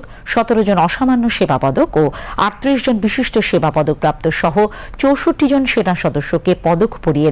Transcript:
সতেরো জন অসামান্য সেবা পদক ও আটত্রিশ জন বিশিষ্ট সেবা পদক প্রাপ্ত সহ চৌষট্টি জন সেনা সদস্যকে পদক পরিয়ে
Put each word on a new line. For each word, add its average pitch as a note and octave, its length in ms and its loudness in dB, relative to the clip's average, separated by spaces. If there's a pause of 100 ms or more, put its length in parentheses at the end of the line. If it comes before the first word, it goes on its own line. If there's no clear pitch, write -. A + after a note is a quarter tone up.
(340)
সতেরো A3+ 340 2
জন G3 100 2 (100)
অসামান্য B3+ 380 0 (120)
সেবা C#3 260 0
পদক C#3+ 260 2 (120)
ও - 20 4 (420)
আটত্রিশ C4 400 0
জন B3+ 100 2 (100)
বিশিষ্ট - 300 -2 (140)
সেবা D#3+ 260 2
পদক D3+ 280 0
প্রাপ্ত D#3 220 0 (160)
সহ E3 140 0 (460)
চৌষট্টি C#4+ 500 2
জন C4+ 200 2
সেনা F#3 220 0 (100)
সদস্যকে D#3+ 480 0 (140)
পদক E3+ 260 2 (140)
পরিয়ে D3+ 260 2